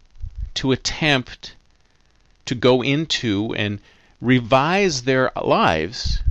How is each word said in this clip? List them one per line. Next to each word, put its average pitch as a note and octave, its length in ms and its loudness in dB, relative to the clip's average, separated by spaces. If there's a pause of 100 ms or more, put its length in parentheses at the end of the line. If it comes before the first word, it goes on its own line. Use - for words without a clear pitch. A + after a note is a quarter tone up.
(540)
to C3 180 -2
attempt - 800 -4 (920)
to - 100 -6
go B2 260 4
into A#2 760 -2
and G#2 240 -4 (400)
revise C3 800 2
their C3 320 0
lives A2+ 960 0